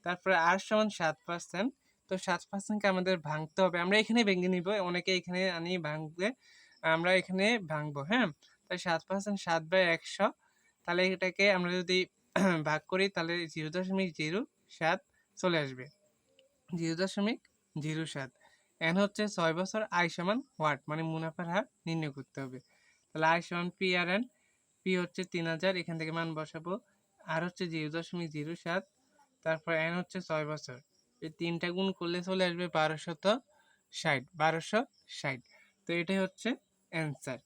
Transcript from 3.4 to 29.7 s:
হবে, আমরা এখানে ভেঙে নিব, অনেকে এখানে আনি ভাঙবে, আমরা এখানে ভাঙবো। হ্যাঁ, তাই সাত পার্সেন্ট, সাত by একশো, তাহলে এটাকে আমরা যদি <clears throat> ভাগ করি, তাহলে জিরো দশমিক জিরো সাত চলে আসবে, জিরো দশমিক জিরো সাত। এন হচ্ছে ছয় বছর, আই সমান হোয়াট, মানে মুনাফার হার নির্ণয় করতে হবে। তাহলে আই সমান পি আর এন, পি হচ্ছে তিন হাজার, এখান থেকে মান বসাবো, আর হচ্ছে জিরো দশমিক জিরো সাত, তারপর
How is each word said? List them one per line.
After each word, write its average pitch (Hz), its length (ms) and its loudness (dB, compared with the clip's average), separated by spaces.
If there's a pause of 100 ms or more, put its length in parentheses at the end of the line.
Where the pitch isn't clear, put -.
হবে, 175 180 4
আমরা 185 200 4
এখানে 226 240 4
ভেঙে 185 260 2
নিব, 180 180 0 (140)
অনেকে 175 340 0
এখানে 180 260 -2 (100)
আনি 170 260 -4
ভাঙবে, 156 500 -4 (560)
আমরা 165 300 4
এখানে 185 320 2 (200)
ভাঙবো। 151 380 -4
হ্যাঁ, 220 240 2 (420)
তাই 180 100 -4
সাত 165 240 0
পার্সেন্ট, 196 360 -2
সাত 165 240 2
by 185 240 4
একশো, 170 400 0 (600)
তাহলে 175 180 2
এটাকে 185 460 0
আমরা 180 220 2
যদি 185 260 2 (360)
<clears throat> 170 340 4
ভাগ 151 180 0
করি, 185 220 2
তাহলে 170 240 -2 (140)
জিরো 156 220 -8
দশমিক 185 460 -2
জিরো 156 240 -2 (320)
সাত 165 280 0 (380)
চলে 180 220 2
আসবে, 131 260 -6 (840)
জিরো 165 260 -2
দশমিক 202 440 -2 (360)
জিরো 156 300 -2
সাত। 135 260 -10 (500)
এন 165 160 2
হচ্ছে 202 300 2
ছয় 165 260 2
বছর, 190 280 -2 (100)
আই 175 180 4
সমান 185 280 -2 (160)
হোয়াট, 151 340 0
মানে 156 160 -4
মুনাফার 160 440 -4
হার 196 180 0 (180)
নির্ণয় 160 280 -2
করতে 139 280 -14
হবে। 127 200 -10 (420)
তাহলে 156 260 0
আই 170 140 4
সমান 175 340 -4
পি 190 200 -2
আর 175 140 2
এন, 208 140 2 (600)
পি 185 120 2
হচ্ছে 175 280 -4
তিন 170 220 -4
হাজার, 165 300 0
এখান 165 200 -4
থেকে 160 140 -4
মান 165 220 -2
বসাবো, 160 400 -8 (480)
আর 160 220 -2
হচ্ছে 180 240 -6
জিরো 160 240 -4
দশমিক 165 400 -6
জিরো 151 240 -6
সাত, 170 280 -4 (640)
তারপর 160 320 -2